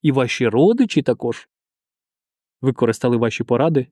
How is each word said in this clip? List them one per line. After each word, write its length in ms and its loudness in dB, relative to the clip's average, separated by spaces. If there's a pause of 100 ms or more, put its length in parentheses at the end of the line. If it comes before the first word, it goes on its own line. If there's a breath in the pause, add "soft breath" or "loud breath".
І 100 2
ваші 360 0
родичі 540 2
також 460 -4 (1120)
використали 560 0
ваші 280 -2
поради 480 0